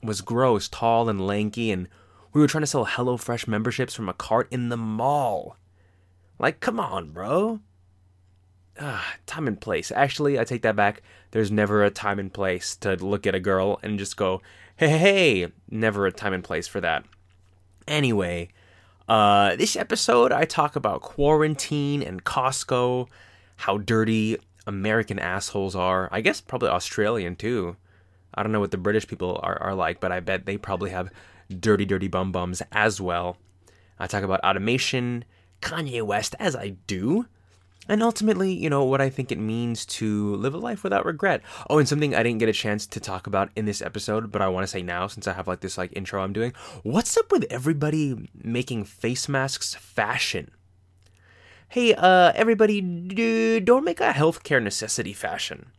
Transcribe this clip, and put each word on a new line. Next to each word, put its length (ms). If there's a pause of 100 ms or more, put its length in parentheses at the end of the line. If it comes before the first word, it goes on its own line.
was 160
gross, 480
tall 400
and 180
lanky, 460
and 160 (460)
we 80
were 60
trying 160
to 40
sell 180
HelloFresh 640
memberships 460
from 160
a 40
cart 380
in 160
the 100
mall. 800 (800)
Like, 220
come 220
on, 300
bro. 500 (1200)
Ah, 340 (100)
time 200
and 140
place. 320
Actually, 480
I 60
take 160
that 140
back. 260 (300)
There's 200
never 320
a 80
time 260
and 160
place 440
to 180
look 320
at 80
a 40
girl 440
and 160
just 160
go, 260 (360)
"Hey, 100
hey, 100
hey." 500 (220)
Never 360
a 80
time 180
and 120
place 220
for 140
that. 240 (840)
Anyway, 600 (600)
uh, 480
this 180
episode, 560
I 140
talk 320
about 240
quarantine 1000
and 220
Costco, 840 (480)
how 220
dirty 580 (280)
American 540
assholes 560
are. 360
I 100
guess 180
probably 300
Australian, 680
too. 400 (580)
I 100
don't 100
know 80
what 100
the 60
British 300
people 360
are, 180
are 140
like, 240
but 140
I 80
bet 240
they 100
probably 360
have 200 (480)
dirty, 260
dirty 220
bum 240
bums 300 (100)
as 300
well. 360 (640)
I 80
talk 160
about 180
automation, 840 (360)
Kanye 400
West, 380
as 160
I 220 (100)
do, 380 (640)
and 140
ultimately, 500
you 160
know, 140
what 180
I 80
think 220
it 80
means 480
to 480
live 180
a 60
life 240
without 220
regret. 360 (300)
Oh, 80
and 100
something 240
I 80
didn't 160
get 100
a 60
chance 320
to 140
talk 260
about 300
in 100
this 160
episode, 500
but 120
I 40
wanna 200
say 160
now, 240
since 200
I 60
have, 140
like, 140
this, 140
like, 200
intro 260
I'm 100
doing. 220 (300)
What's 340
up 140
with 180
everybody 840
making 480
face 440
masks 460
fashion? 800 (1160)
Hey, 280
uh, 400
everybody, 440
dude, 840
don't 180
make 160
a 140
healthcare 480
necessity 520
fashion. 640